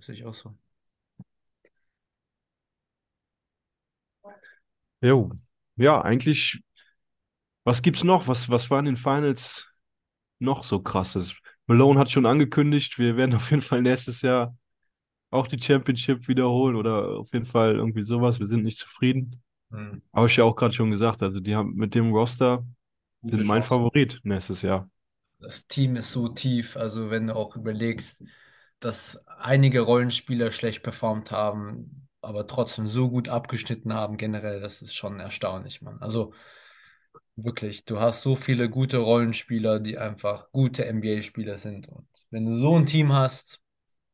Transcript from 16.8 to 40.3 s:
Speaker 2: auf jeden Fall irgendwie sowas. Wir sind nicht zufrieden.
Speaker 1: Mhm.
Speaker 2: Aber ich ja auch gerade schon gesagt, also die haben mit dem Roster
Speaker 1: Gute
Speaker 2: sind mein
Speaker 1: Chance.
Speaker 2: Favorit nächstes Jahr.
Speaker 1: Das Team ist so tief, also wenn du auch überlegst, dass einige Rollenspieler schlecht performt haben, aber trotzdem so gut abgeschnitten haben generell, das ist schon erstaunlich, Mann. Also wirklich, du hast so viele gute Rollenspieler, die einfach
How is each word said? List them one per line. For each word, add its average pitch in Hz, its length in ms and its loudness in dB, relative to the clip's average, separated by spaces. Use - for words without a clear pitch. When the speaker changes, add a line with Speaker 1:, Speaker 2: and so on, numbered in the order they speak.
Speaker 2:
auf 107 160 -10
jeden 117 120 -4
Fall 113 300 4
irgendwie 110 280 -2
sowas. 120 360 0
Wir 104 80 -4
sind 110 160 0
nicht 107 140 -4
zufrieden. 127 640 0
Speaker 1:
Mhm. 104 420 -14
Speaker 2:
Aber 110 140 6
ich 113 100 4
ja 120 80 8
auch 113 120 6
gerade 113 180 2
schon 110 180 2
gesagt, 110 320 0
also 98 160 -2
die 101 160 -2
haben 104 180 -2
mit 104 220 -2
dem 113 160 4
Roster 123 540 2
Speaker 1:
Gute 113 160 -2
Speaker 2:
sind 104 100 0
mein 107 140 4
Speaker 1:
Chance. 117 80 -4
Speaker 2:
Favorit 123 540 2
nächstes 95 380 -4
Jahr. 95 280 -2
Speaker 1:
Das - 260 -14
Team 131 300 0
ist 117 160 -6
so 120 160 -4
tief, 120 500 -4
also 110 320 -6
wenn 110 180 -4
du 110 80 -6
auch 107 200 -6
überlegst, 110 680 -6
dass - 460 -10
einige 131 560 2
Rollenspieler 120 680 0
schlecht 110 320 -6
performt 110 480 -6
haben, 104 760 -6
aber 104 220 -8
trotzdem 117 400 -4
so 123 240 0
gut 120 200 -4
abgeschnitten 117 640 -6
haben 107 240 -6
generell, 107 420 -6
das 104 240 -14
ist 107 100 -16
schon 101 260 -10
erstaunlich, 95 600 -10
Mann. 107 200 -16
Also 110 320 -6
wirklich, 110 500 -10
du 107 140 -6
hast 113 220 0
so 135 140 2
viele 120 340 0
gute 131 280 -2
Rollenspieler, 113 840 0
die 107 180 -8
einfach 104 540 -8